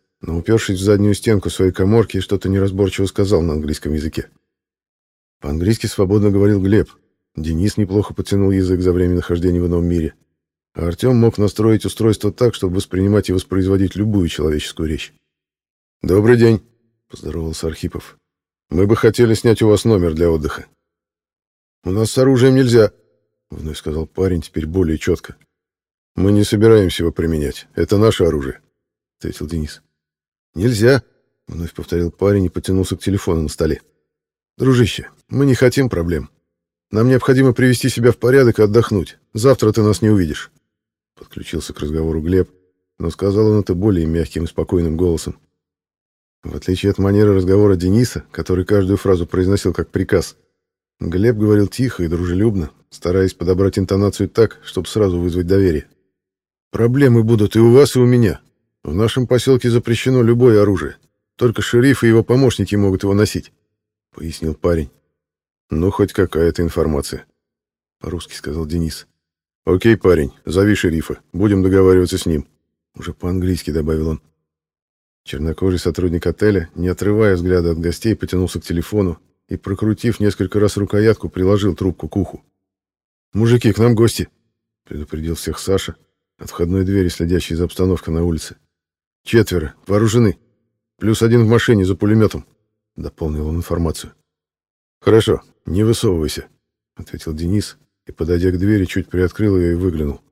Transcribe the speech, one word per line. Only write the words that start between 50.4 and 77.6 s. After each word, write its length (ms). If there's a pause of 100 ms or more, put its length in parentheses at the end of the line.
Глеб 360
говорил 320
тихо 360
и 40
дружелюбно, 640 (180)
стараясь 440
подобрать 440
интонацию 520
так, 340
чтобы 240
сразу 320
вызвать 280
доверие. 400 (840)
«Проблемы 520
будут 320
и 40
у 120
вас, 240
и 40
у 60
меня. 360 (420)
В 120
нашем 320
посёлке 420
запрещено 540
любое 380
оружие. 360 (380)
Только 260
шериф 420
и 40
его 160
помощники 520
могут 280
его 100
носить», — 380 (640)
пояснил 400
парень. 340 (800)
«Ну, 220
хоть 220
какая-то 480
информация», — 640 (760)
по-русски 340
сказал 320
Денис. 420 (560)
«Окей, 320
парень, 380 (100)
зови 300
шерифа. 460 (140)
Будем 280
договариваться 560
с 80
ним», — 220 (480)
уже 180
по-английски 560
добавил 400
он. 120 (1000)
Чернокожий 540
сотрудник 480
отеля, 480
не 140
отрывая 480
взгляда 360